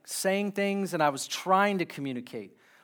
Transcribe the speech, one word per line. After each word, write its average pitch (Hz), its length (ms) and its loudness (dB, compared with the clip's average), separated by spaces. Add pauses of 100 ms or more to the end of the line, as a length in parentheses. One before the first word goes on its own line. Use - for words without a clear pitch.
saying 196 480 0
things 196 420 -2
and 156 80 2
I 147 60 6
was 135 180 -4
trying 196 500 2
to 170 80 0
communicate 123 720 -8 (260)